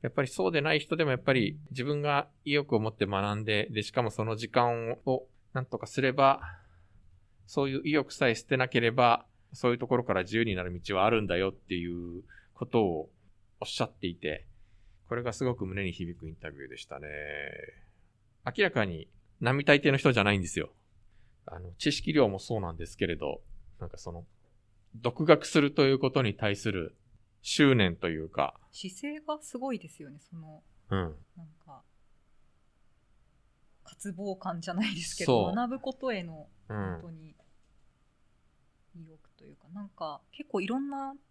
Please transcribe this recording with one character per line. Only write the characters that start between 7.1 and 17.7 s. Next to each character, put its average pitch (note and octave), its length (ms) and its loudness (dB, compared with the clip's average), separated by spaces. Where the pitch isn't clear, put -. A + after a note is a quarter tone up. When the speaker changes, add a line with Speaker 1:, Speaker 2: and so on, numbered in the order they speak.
Speaker 1:
そ C#3 200 0
う C3+ 40 -2
い C3+ 60 -4
う C#3+ 80 -4
意 D3 80 0
欲 C#3 200 2
さ C3+ 160 2
え A#2 60 4
捨 A2+ 100 -10
て C3+ 120 0
な B2+ 120 2
け A#2+ 120 2
れ A#2 100 4
ば、 A#2+ 340 4
そ - 180 2
う - 20 4
い B2 40 2
う - 20 -8
と B2+ 80 -8
こ B2 100 2
ろ A#2+ 80 2
か G2 100 0
ら F#2 80 2
自 G2 140 -4
由 A#2 80 4
に A2 100 -2
な F2+ 80 -4
る F2+ 180 -8
道 G2 160 -2
は F#2+ 100 6
あ A2 40 6
る A2+ 120 4
ん G#2 40 -4
だ F2 100 0
よ F#2+ 140 2
っ - 20 -12
て - 220 -8
い F2 180 -4
う F2 300 -10
こ - 120 -8
と A#2 160 4
を E2 280 0
お - 40 -6
っ - 40 -10
し - 120 -6
ゃ A#2+ 40 2
っ - 80 -10
て - 140 -8
い E2+ 100 -4
て、 - 300 -6
こ A#2+ 60 -4
れ A#2+ 80 -4
が A#2+ 100 -4
す C3 120 -6
ご B2 100 2
く A2 120 -6
胸 F#2+ 180 -6
に F2+ 80 -4
響 E2+ 260 -8
く D#2+ 100 -12
イ D#2+ 40 -12
ン - 20 -12
タ D#2+ 160 -12
ビ C#2 140 -16
ュ - 20 -14
ー - 20 -14
で B1+ 100 -16
し - 80 -16
た C#2 120 -14
ね。 D2 100 -14